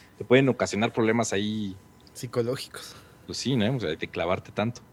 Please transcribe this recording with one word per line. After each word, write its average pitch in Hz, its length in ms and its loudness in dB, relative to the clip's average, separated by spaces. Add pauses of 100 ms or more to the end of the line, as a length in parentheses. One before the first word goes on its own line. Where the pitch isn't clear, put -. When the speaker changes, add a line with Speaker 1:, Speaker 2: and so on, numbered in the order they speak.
(180)
Speaker 1:
te - 80 -8
pueden 131 240 6
ocasionar 110 420 0
problemas 113 420 2
ahí. 104 420 -2 (380)
Speaker 2:
Psicológicos. - 800 -6 (320)
Speaker 1:
Pues - 100 -8
sí, 135 180 0
¿no? 117 200 2
O 123 40 -2
sea, 87 160 -2
de - 120 -8
clavarte - 440 -4
tanto. 113 300 -4 (120)